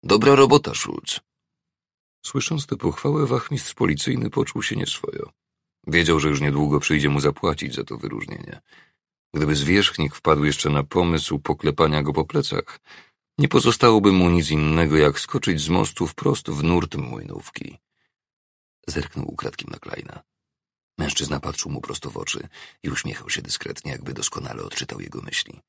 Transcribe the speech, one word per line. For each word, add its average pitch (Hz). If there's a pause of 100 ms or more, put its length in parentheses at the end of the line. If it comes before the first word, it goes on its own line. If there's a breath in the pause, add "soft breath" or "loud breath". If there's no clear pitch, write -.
„Dobra 110
robota, 135
Schulz”. - (1040)
Słysząc 139
tę -
pochwałę, 147
wachmistrz 127
policyjny 98
poczuł -
się -
nieswojo. - (560)
Wiedział, 82
że 76
już 71
niedługo 73
przyjdzie 73
mu 71
zapłacić 71
za -
to -
wyróżnienie. - (720 soft breath)
Gdyby 76
zwierzchnik 78
wpadł 73
jeszcze 76
na 71
pomysł 82
poklepania 76
go 73
po 78
plecach, - (580 loud breath)
nie 147
pozostałoby 110
mu 90
nic 82
innego, 76
jak 73
skoczyć 85
z 76
mostu 90
wprost -
w 73
nurt 85
młynówki. 50 (1120)
Zerknął 78
ukradkiem -
na -
Kleina. - (760)
Mężczyzna 73
patrzył 71
mu 71
prosto -
w -
oczy - (360 loud breath)
i -
uśmiechał -
się -
dyskretnie, -
jakby 67
doskonale -
odczytał -
jego 50
myśli. -